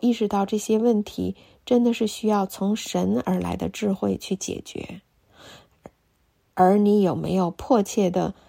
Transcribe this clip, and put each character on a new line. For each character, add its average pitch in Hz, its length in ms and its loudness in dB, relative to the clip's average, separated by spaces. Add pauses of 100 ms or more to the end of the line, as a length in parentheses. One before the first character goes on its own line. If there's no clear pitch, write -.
意 240 100 4
识 226 140 -2
到 202 180 0
这 214 140 -2
些 220 180 0
问 220 280 2
题 185 320 -6 (280)
真 247 200 2
的 233 100 2
是 220 140 -2
需 - 180 -8
要 208 180 2
从 196 300 -2
神 190 500 -2
而 185 140 0
来 175 180 -4
的 180 120 -4
智 202 240 -4
慧 190 240 -2
去 - 180 -8
解 - 300 -6
决？ - 360 -14 (1500)
而 185 240 6
你 208 240 4
有 175 120 2
没 156 220 -4
有 180 160 0
迫 - 280 2
切 196 300 0
的 180 240 -2 (140)